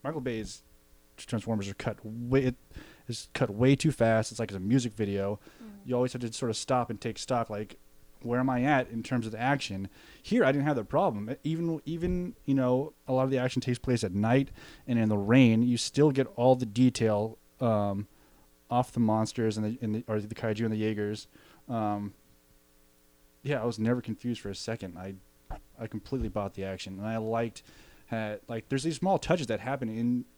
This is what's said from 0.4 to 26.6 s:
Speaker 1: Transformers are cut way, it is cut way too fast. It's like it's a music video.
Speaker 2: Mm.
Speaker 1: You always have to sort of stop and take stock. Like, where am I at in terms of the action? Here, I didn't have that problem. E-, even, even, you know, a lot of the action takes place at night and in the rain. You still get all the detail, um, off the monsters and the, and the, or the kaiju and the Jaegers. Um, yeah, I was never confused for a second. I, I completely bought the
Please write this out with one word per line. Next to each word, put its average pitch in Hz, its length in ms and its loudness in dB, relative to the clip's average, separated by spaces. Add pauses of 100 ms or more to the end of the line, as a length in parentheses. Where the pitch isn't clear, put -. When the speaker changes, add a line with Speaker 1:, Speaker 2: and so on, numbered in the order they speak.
Speaker 1:
Transformers 104 520 -2
are 101 60 -8
cut - 280 -6
way, 120 420 0
it 127 100 0 (520)
is - 260 -10
cut 120 160 0
way 123 260 6
too 151 160 2
fast. 113 400 2
It's 107 80 -12
like 110 100 -4
it's 98 80 -8
a - 20 -6
music 117 340 2
video. 101 460 -2 (240)
Speaker 2:
Mm. 220 40 -18 (180)
Speaker 1:
You 123 100 -2
always 127 180 0
have 123 80 -8
to 113 120 -6
sort 123 160 -4
of 107 80 -2
stop 123 320 0
and 110 100 -6
take 113 180 -6
stock. 117 320 -2
Like, 104 280 -8 (460)
where 120 160 0
am 131 120 2
I 123 120 0
at 135 280 2
in 113 100 -6
terms 123 240 -2
of 110 60 -6
the 110 80 -10
action? 117 480 -2 (340)
Here, 226 240 2
I 135 60 6
didn't 139 160 2
have 147 80 2
that 110 140 -4
problem. 127 400 0
E-, 135 140 -4
even, 160 420 -2
even, 180 500 -4 (100)
you 139 80 2
know, 131 400 2 (140)
a 131 60 -2
lot 131 100 4
of 131 80 0
the 131 80 2
action 127 220 0
takes 123 180 -2
place 120 240 0
at 90 100 -2
night 117 360 4 (380)
and 120 120 2
in 110 100 4
the 104 80 2
rain. 113 460 6
You 123 140 2
still 143 340 4
get 131 240 2
all 127 200 6
the 127 120 -4
detail, 110 680 2 (220)
um, 104 480 0 (640)
off 123 220 0
the - 80 -2
monsters 110 580 2
and 107 80 -2
the, 113 180 -4
and 107 120 -2
the, 117 120 -4
or 107 120 0
the 107 160 -8
kaiju 110 300 -2
and 110 60 0
the 107 60 -2
Jaegers. 107 500 -2 (400)
Um, 104 460 -4 (1300)
yeah, 135 180 -2
I 113 40 -2
was 117 140 -2
never 120 220 2
confused 117 380 -4
for 101 100 -8
a 95 60 -6
second. 98 440 -8
I, 98 160 -10 (640)
I 113 80 -8
completely 113 420 -6
bought 98 240 -4
the 98 100 -8